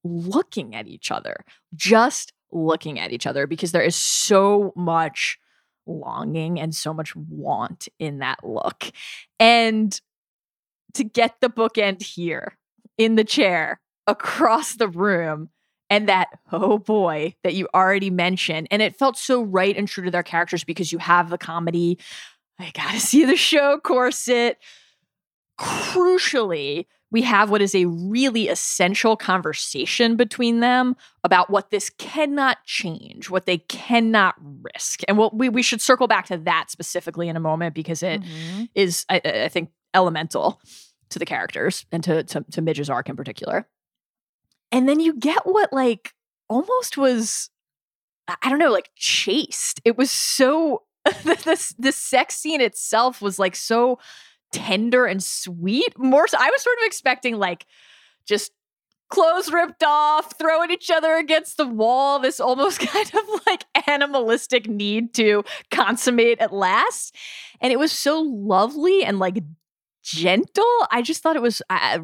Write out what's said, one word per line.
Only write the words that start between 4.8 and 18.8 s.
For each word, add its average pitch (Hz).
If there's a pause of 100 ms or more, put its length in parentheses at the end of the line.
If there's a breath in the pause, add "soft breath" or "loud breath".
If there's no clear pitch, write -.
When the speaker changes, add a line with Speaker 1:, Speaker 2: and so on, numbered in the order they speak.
Speaker 1:
longing 151
and 156
so 156
much 156
want 147 (120)
in 147
that 131
look. - (480 loud breath)
And 226 (960)
to 269
get 226
the 247
bookend 214
here - (400)
in 226
the 214
chair 180 (280)
across -
the 226
room 170 (400)
and 208
that, 185 (120)
"Oh 190
boy," 175
that 180
you 185
already 196
mentioned. 180
And 208